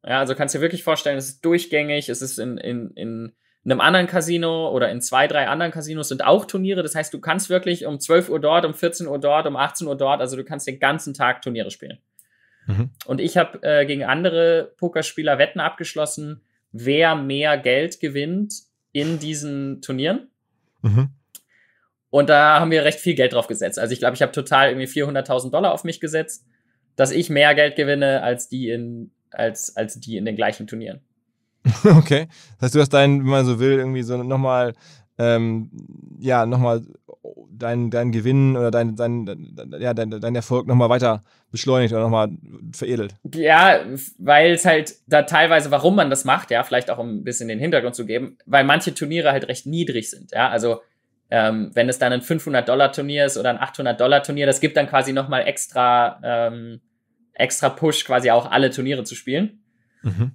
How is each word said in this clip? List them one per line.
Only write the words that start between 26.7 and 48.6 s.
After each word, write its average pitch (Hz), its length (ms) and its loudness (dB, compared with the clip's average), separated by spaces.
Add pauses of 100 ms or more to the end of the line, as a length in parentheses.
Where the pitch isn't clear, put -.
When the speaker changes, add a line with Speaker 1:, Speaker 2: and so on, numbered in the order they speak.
Speaker 1:
dass 135 140 2
ich 170 180 -2
mehr 147 260 6
Geld 147 220 2
gewinne 139 460 0
als 123 260 -4
die 127 220 -6
in, 117 400 -8 (200)
als, - 460 -6
als 110 240 -8
die 110 160 -10
in 98 80 -6
den 110 120 -6
gleichen 107 300 -4
Turnieren. 110 360 -14 (640)
Speaker 2:
<laughs> - 180 0
Okay. 160 440 6 (260)
Das 127 140 -2
heißt, 120 80 0
du 151 40 6
hast 139 140 2
deinen, 139 300 6
wenn 131 60 2
man 135 140 4
so 120 160 0
will, 135 120 4
irgendwie 131 320 -2
so 123 120 -4
nochmal, 127 560 0 (460)
ähm, 113 520 0 (480)
ja, 123 280 2
nochmal 120 360 0 (680)
dein, 117 400 -4
dein 120 200 -2
Gewinn 131 460 2
oder 120 140 0
dein, 113 260 0
dein, 117 300 -4
dein, 69 540 -14
ja, 120 140 -2
dein, 110 160 -4
dein 110 240 -6
Erfolg 123 320 -2
nochmal 123 220 4
weiter 120 340 2 (280)
beschleunigt 123 440 0
oder 110 80 0
nochmal 113 280 2 (420)
veredelt. 107 420 -6 (180)
Speaker 1:
Ja, 160 480 6 (380)
weil 151 340 6
es 170 120 0
halt 156 300 2 (120)
da 151 160 6
teilweise, 156 480 2
warum 147 240 2
man 160 160 2
das 135 140 -2
macht, 143 260 0
ja, 120 140 2
vielleicht 123 260 -2
auch 117 80 -4
um 117 120 -8
ein 104 140 -8
bisschen 117 240 -8
den 110 120 -6
Hintergrund 131 340 0
zu 117 120 -10
geben, 120 380 -6
weil 139 200 4